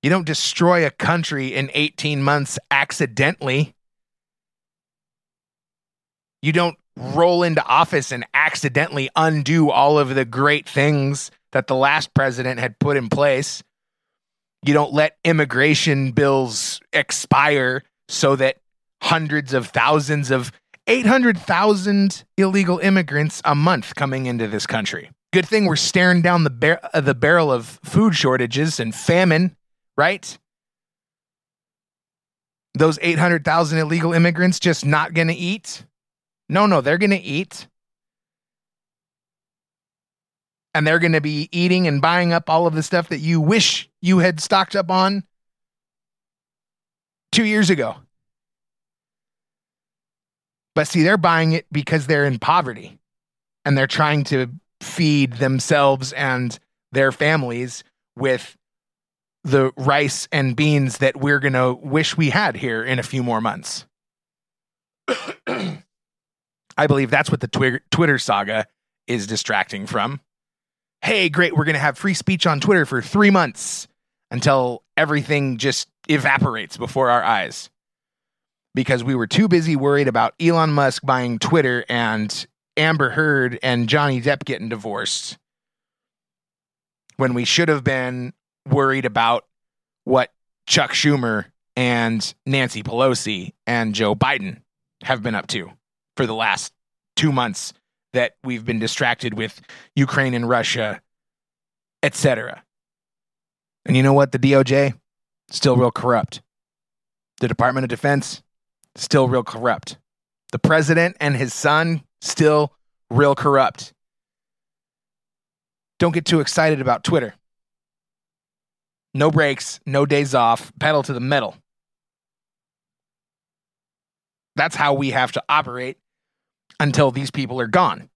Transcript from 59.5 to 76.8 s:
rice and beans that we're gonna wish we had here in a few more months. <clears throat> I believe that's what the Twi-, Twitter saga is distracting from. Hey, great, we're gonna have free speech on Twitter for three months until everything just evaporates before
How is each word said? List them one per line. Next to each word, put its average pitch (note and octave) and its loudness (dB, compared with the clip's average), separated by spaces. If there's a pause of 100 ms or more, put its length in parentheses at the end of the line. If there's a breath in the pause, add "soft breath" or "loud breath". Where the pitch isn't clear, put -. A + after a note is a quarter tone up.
rice C#3+ 0
and C3+ 0
beans C#3+ 0
that C3+ 0
we're C#3+ 0
gonna B2+ 0
wish D3+ -2
we D3+ 2
had F3 0
here A2+ -4
in B2+ -4
a A#2 -6
few C3 -6
more A#2 -2
months. G2 -8 (1200)
<clears throat> - -8
I - -8
believe C#3 2
that's D3 2
what D3 0
the B2 -6
Twi-, B2+ -2 (120)
Twitter D3+ 2
saga G#2+ -2 (400)
is G#2+ -4
distracting G#2 -4
from. B2 -4 (840)
Hey, F#3+ 0
great, D#3+ 0
we're D3 0
gonna D3+ 0
have C#3+ -2
free G3 -2
speech F3+ -2
on D3 0
Twitter F3+ 2
for B2+ -4
three G3+ 2
months - -2 (460)
until B2+ 0 (140)
everything C#3+ 0
just B2+ -2 (200)
evaporates C3+ 0
before A#2+ -2